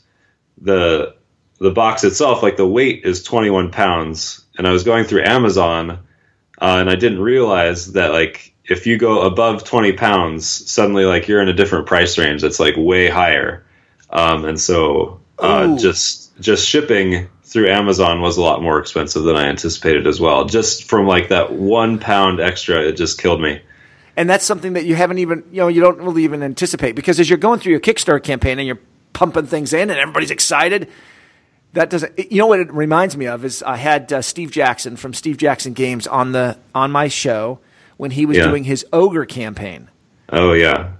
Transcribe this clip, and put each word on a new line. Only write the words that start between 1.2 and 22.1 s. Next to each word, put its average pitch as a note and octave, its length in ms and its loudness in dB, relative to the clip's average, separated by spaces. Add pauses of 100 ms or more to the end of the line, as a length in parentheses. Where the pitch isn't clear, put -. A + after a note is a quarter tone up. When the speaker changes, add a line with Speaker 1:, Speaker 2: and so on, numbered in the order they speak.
Speaker 1:
the F#2+ 120 2
box A2 320 2
itself, A#2+ 380 2
like, G2+ 160 2
the G2 100 2
weight A#2+ 380 0
is F2+ 180 -4
twenty-one G2 480 0
pounds. E2+ 720 -4 (120)
And F2+ 100 -2
I F2+ 40 2
was F2+ 120 2
going A2+ 220 2
through F#2+ 180 0
Amazon, F2+ 680 0
uh, E2+ 60 -12 (640)
and F#2 300 2
I F#2 60 2
didn't G2+ 260 0
realize F#2+ 720 0
that, F2+ 180 2
like, - 420 -2 (120)
if F#2 220 -4
you A#2 100 2
go A2 240 2
above G2+ 420 0
twenty G#2+ 300 2
pounds, F2+ 540 0
suddenly, G2+ 580 0
like, F2 220 0
you're G#2 140 4
in G2 60 2
a F#2 60 2
different F#2 320 0
price F2 320 0
range. D2+ 260 0
It's, D2+ 160 0
like, D#2 160 2
way F2+ 320 2
higher. E2+ 560 0 (460)
Um, E2 360 0
and D#2 140 -4
so, E2 640 0 (180)
uh, - 300 2
Speaker 2:
Ooh. D3 80 2
Speaker 1:
just, - 640 -4
just G#2 260 2
shipping F#2+ 640 0 (140)
through G#2 260 2
Amazon F#2+ 500 2
was E2+ 180 -2
a F2+ 40 2
lot D#2+ 200 2
more D#2+ 180 0
expensive D#2 440 -4
than D#2+ 140 2
I D2 100 2
anticipated D2 580 -2
as D2+ 140 0
well. D2 260 2
Just - 440 -2
from, G2+ 180 4
like, F2+ 220 2
that F2 240 0
one A2 460 0
pound G2 420 2